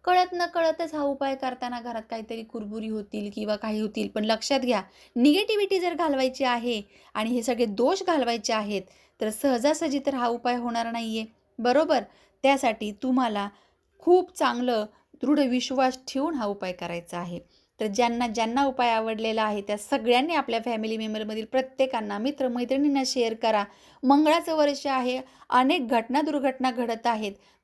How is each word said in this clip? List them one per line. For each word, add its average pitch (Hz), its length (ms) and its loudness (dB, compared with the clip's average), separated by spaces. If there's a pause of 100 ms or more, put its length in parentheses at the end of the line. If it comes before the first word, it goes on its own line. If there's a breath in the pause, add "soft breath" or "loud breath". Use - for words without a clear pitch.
कळत 359 280 4
न 349 140 -2
कळतच 330 480 0
हा 294 80 -2
उपाय 269 320 -2
करताना 254 460 -6
घरात 226 300 -8
काहीतरी 226 320 -8
कुरबुरी 220 460 -8
होतील 208 460 -6
किंवा 208 220 -2
काही 214 240 -4
होतील. 214 280 -4
पण 214 160 -4
लक्षात 226 360 0
घ्या, 240 220 2 (340 loud breath)
निगेटिव्हिटी 392 640 4
जर 349 140 -2
घालवायची 269 500 0
आहे 240 360 -2 (340 soft breath)
आणि 220 160 -2
हे 247 120 0
सगळे 240 240 0
दोष 254 360 0
घालवायचे 240 500 0
आहेत, 208 300 -2 (380 soft breath)
तर 214 120 0
सहजासहजी 277 760 0
तर 277 80 -2
हा 240 140 0
उपाय 240 280 -2
होणार 233 360 -4
नाहीये, 226 320 -4 (340)
बरोबर? 254 440 4 (420 soft breath)
त्यासाठी 240 460 2 (120)
तुम्हाला 233 460 0 (540 soft breath)
खूप 359 300 4
चांगलं 240 520 0 (380 soft breath)
दृढ 285 180 4
विश्वास 254 580 2 (100)
ठेवून 302 260 -2
हा 233 120 -4
उपाय 196 260 -6
करायचा 175 460 -8
आहे. 175 200 -8 (420 soft breath)
तर 220 60 -2
ज्यांना, 233 400 0
ज्यांना 233 380 0
उपाय 254 260 2
आवडलेला 220 520 0
आहे, 208 180 0
त्या 208 200 -4
सगळ्यांनी 254 540 2
आपल्या 233 300 0
फॅमिली 220 320 -4
मेंबरमधील 220 480 -6
प्रत्येकांना, 262 760 -2
मित्रमैत्रिणींना 262 880 0
शेअर 226 280 0
करा. 220 300 0 (380 loud breath)
मंगळाचं 311 540 4
वर्ष 285 300 2
आहे, 254 340 -2 (300 loud breath)
अनेक 262 380 4
घटना 247 320 0
दुर्घटना 269 500 -2
घडत 233 360 -4
आहेत, 214 260 -2 (320 soft breath)